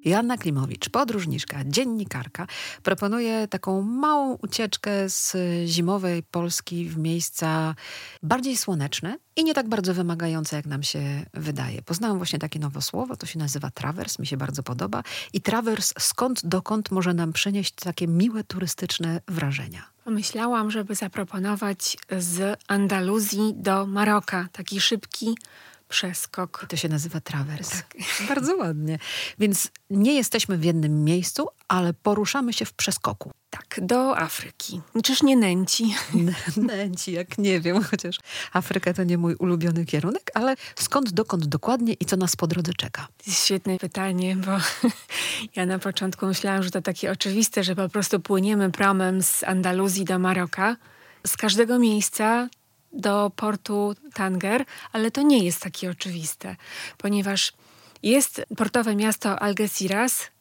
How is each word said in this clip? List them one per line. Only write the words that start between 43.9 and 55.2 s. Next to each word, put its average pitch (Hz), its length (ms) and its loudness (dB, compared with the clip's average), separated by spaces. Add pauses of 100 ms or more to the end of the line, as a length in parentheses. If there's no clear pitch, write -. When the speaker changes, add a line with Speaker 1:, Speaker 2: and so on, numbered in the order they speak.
Speaker 2:
bo 190 160 0 (540)
<laughs> - 500 -6
ja 180 100 0
na 185 120 0
początku 190 480 -2
myślałam, 196 360 2
że 180 80 0
to 180 120 -2
takie 185 300 -2
oczywiste, 196 520 0
że 180 120 0
po 190 120 0
prostu 202 320 0
płyniemy 196 500 4
promem 190 520 4
z - 220 2
Andaluzji 185 600 2
do 185 140 0
Maroka, 185 580 2 (500)
z - 100 -2
każdego 226 420 4
miejsca 226 720 4 (440)
do 208 440 2
portu 208 580 0 (200)
Tanger, 190 500 0 (280)
ale 220 180 2
to 277 120 0